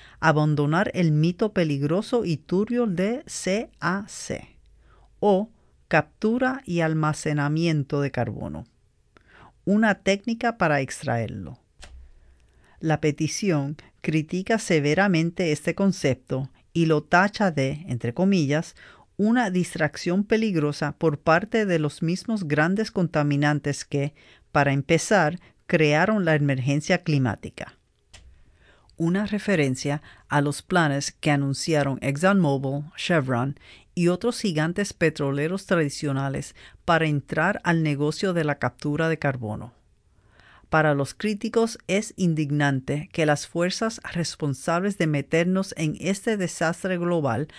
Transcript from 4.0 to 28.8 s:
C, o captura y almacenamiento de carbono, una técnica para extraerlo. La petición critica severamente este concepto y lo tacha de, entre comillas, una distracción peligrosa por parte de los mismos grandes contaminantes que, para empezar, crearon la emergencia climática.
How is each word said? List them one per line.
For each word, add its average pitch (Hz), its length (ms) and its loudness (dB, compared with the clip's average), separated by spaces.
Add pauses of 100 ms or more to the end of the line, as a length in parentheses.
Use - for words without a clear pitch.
C, - 500 -12 (640)
o 202 300 2 (380)
captura 254 800 0
y 170 140 -2
almacenamiento 151 1200 0
de 139 100 -2
carbono, 107 560 -6 (1000)
una 208 300 4
técnica 226 640 -2
para 151 220 2
extraerlo. 117 800 -6 (1200)
La 156 200 0
petición 151 760 0 (240)
critica 175 580 -2
severamente 170 920 2
este 165 240 -2
concepto 139 760 0 (220)
y 165 140 2
lo 151 180 2
tacha 190 480 2
de, 147 340 -2
entre 120 260 -6
comillas, 165 640 0 (440)
una 226 300 2
distracción 180 760 -2
peligrosa 160 760 0
por 156 220 2
parte 202 440 2
de 175 140 2
los 151 240 -2
mismos 185 440 -2
grandes 170 440 0
contaminantes 147 960 0
que, 143 260 -4 (400)
para 139 220 4
empezar, 165 640 2 (260)
crearon 170 600 2
la 160 80 4
emergencia 143 680 0
climática. - 760 -2 (1200)